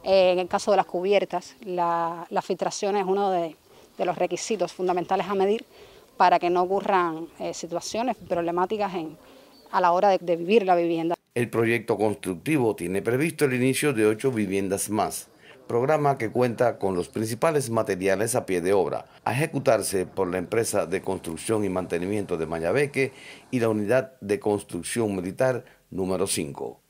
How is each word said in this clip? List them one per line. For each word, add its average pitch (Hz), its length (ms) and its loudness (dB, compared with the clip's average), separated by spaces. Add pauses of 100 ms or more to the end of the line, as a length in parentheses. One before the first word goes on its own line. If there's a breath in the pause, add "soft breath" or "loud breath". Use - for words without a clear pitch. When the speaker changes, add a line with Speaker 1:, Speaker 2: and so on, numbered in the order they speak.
Speaker 1:
Eh, 190 260 6
en 180 80 2
el 180 100 -2
caso 208 220 -2
de 196 60 6
las 185 100 2
cubiertas, 185 680 0 (100)
la, 170 640 -2
la 196 100 0
filtración 196 560 -2
es 190 80 0
uno 196 280 0
de, 170 240 -2 (420 soft breath)
de 190 60 -2
los 180 120 -2
requisitos 180 560 -2
fundamentales 185 540 -2
a 202 80 -4
medir 196 320 2 (500 loud breath)
para 180 220 6
que 175 120 2
no 180 120 2
ocurran, 180 640 0 (120)
eh, 170 120 -6
situaciones 190 640 -4
problemáticas 180 800 -2
en, 160 240 -8 (540 loud breath)
a 196 80 2
la 175 120 6
hora 190 180 6
de, 185 80 4
de 175 180 0
vivir 190 280 4
la 185 120 6
vivienda. 170 400 0 (180)
Speaker 2:
El 120 160 0
proyecto 113 460 2
constructivo 104 760 0
tiene 90 260 -2
previsto 143 440 0
el 127 100 2
inicio 131 380 2
de 110 140 2
ocho 110 260 2
viviendas 98 580 -2
más, 98 380 -4 (400 loud breath)
programa 139 500 2
que 110 120 -4
cuenta 120 500 0
con 95 160 0
los 87 120 -2
principales 117 640 -2
materiales 101 640 0
a 117 100 0
pie 90 160 0
de 92 120 2
obra, 73 320 2 (200 loud breath)
a 110 100 0
ejecutarse 117 680 0
por 95 240 -2
la 90 100 -2
empresa 101 480 0
de 87 140 -2
construcción 95 640 -4
y 95 40 -2
mantenimiento 90 680 -2
de 80 80 -2
Mayabeque 120 680 -2 (400 loud breath)
y 127 80 0
la 113 80 2
unidad 110 520 0
de 101 200 -2
construcción 104 720 -2
militar 101 500 -2 (260 soft breath)
número 92 360 -2
cinco. 69 640 -6